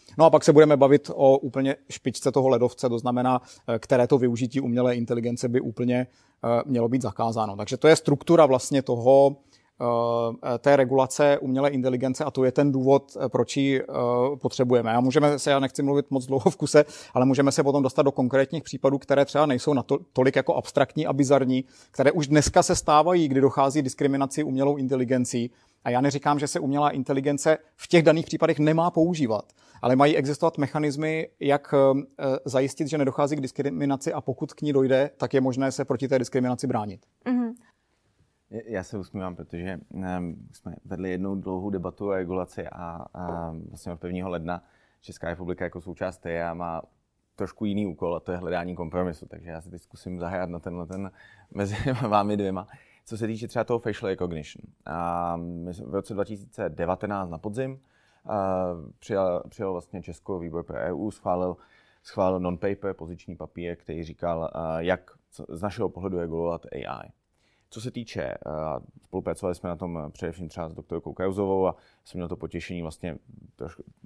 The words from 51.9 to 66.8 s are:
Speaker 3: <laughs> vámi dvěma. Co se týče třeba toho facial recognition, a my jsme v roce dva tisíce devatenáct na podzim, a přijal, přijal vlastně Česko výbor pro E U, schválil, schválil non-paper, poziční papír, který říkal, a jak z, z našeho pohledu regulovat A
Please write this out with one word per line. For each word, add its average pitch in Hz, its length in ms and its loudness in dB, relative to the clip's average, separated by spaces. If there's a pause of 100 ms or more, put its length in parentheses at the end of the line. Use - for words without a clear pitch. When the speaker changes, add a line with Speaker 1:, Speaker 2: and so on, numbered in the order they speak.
Speaker 3:
<laughs> 123 160 -4
vámi 104 300 2
dvěma. 95 300 -4 (380)
Co 113 120 -12
se 107 100 -4
týče 110 200 -8
třeba 113 160 -4
toho 117 160 -2
facial 104 300 -6
recognition, 87 520 -6 (240)
a 85 520 -4
my 87 360 -10
jsme 85 120 -14
v 71 100 -10
roce 98 180 -6
dva 98 120 -4
tisíce 101 440 -10
devatenáct 92 600 -4
na 80 80 -12
podzim, 131 420 -10 (460)
a 95 400 -2 (340)
přijal, 95 500 -2
přijal 98 220 -8
vlastně 87 300 -10
Česko 87 380 -10
výbor 82 240 -8
pro - 140 -12
E 82 160 -4
U, 95 180 -6
schválil, 90 460 -4 (460)
schválil 92 360 0
non-paper, 92 540 -4
poziční 85 420 -14
papír, 85 400 -12
který 82 280 -12
říkal, 82 500 -6
a 80 280 -6
jak 90 300 -2 (180)
z, - 200 -20
z 82 120 -12
našeho 101 280 -4
pohledu 90 300 -6
regulovat 85 520 -6
A 65 320 -12